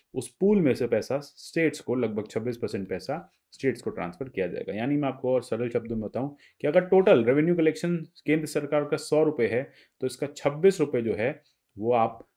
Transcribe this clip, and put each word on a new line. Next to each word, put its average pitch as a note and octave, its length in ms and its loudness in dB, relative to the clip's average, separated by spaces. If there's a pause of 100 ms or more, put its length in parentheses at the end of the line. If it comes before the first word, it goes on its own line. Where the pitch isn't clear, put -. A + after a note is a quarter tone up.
(140)
उस - 260 -8
पूल G3+ 200 6
में C3+ 140 4
से A#2+ 120 -2
पैसा A2+ 340 0
स्टेट्स - 600 -4
को, - 140 -4
लगभग A2 360 -2
छब्बीस A#2 260 -6
परसेंट G2+ 320 -6
पैसा C3 420 -8 (220)
स्टेट्स - 300 -4
को G#2+ 80 -6
ट्रांसफर F2+ 380 -8
किया F#2+ 180 -4
जाएगा। - 280 -8
यानी B2+ 220 -2
मैं C#3+ 120 0
आपको B2+ 260 -2
और A#2+ 80 0
सरल A#2 260 -4
शब्दों A#2 280 -4
में G#2+ 80 -4
बताऊं A#2 240 -6 (320)
कि C#3+ 80 -2
अगर F3+ 180 4
टोटल F#3 380 6
रेवेन्यू D3 300 4
कलेक्शन E3+ 420 0 (300)
केंद्र D3+ 200 2
सरकार D3 380 -2
का D3 140 -2
सौ D#3 260 2
रुपये C3+ 240 2
है, A#2 140 0 (400)
तो B2+ 40 -2
इसका C3+ 200 -6 (100)
छब्बीस D#3 440 2
रुपये C3+ 220 0
जो A2 120 -2
है A#2 260 -2 (360)
वो A2 180 0
आप A#2+ 320 0 (100)